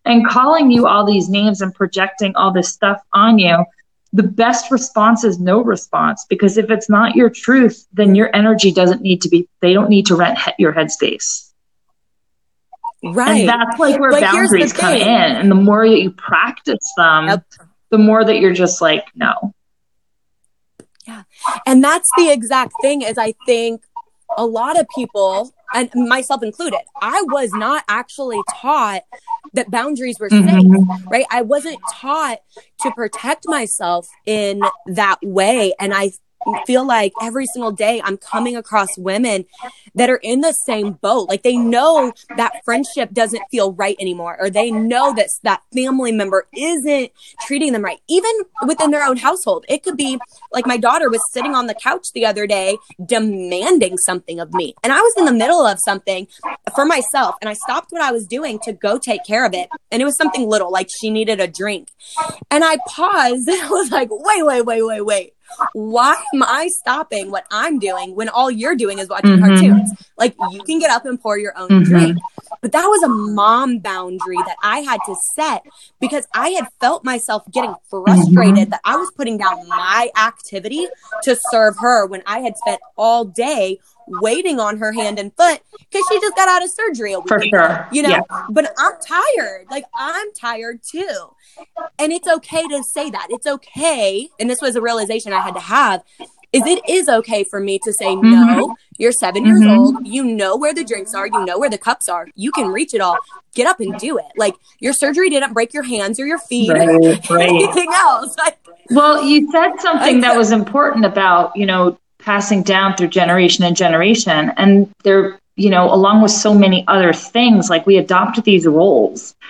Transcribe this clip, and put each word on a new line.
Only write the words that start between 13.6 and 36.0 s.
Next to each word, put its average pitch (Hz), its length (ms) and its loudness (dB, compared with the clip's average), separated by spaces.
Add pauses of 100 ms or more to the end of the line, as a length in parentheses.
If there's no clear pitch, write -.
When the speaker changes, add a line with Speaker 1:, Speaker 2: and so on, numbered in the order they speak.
Speaker 1:
like, 285 220 2
where 269 100 4
Speaker 2:
But 294 200 4
here's 220 180 2
the 196 80 4
Speaker 1:
boundaries 277 160 2
come 233 220 0
Speaker 2:
thing. 220 80 2
Speaker 1:
in. 196 60 2 (280)
And 196 140 4
the 190 40 6
more 208 340 6
that 220 120 6
you 185 100 -2
practice - 840 -4
them, 160 300 4
Speaker 2:
Yep. 196 180 0 (460)
Speaker 1:
the 220 80 4
more 214 260 6
that 214 160 2
you're 185 140 4
just 180 260 0
like, 156 240 0 (100)
"No." - 380 -4 (1500)
Speaker 2:
Yeah. 220 160 -20 (440)
And 262 160 4
that's 320 340 2
the 339 140 4
exact 254 420 0 (100)
thing 277 200 0
is 220 160 -6
I 220 160 -2 (120)
think 233 360 -2 (540)
a 220 80 -2
lot 240 340 -2
of 262 160 2
people, 202 580 -4 (220)
and 247 200 -2
myself 247 480 0
included, 226 380 -6 (200)
I 277 260 -2
was 262 260 -4
not 240 360 -4
actually 240 520 -6 (200)
taught 240 420 -2 (520)
that 240 160 -4
boundaries 247 500 -6
were 208 80 -8
Speaker 1:
Mm-hmm. 202 200 6 (280)
Speaker 2:
safe, 185 320 2
right? 254 220 0
I 240 120 0
wasn't 285 380 -4 (120)
taught 277 460 -6 (420)
to 269 100 -4
protect 240 580 -6
myself 190 580 -4 (200)
in 202 360 -2 (240)
that 196 360 0
way. 202 580 0
And 196 140 -4
I 196 180 -2 (540)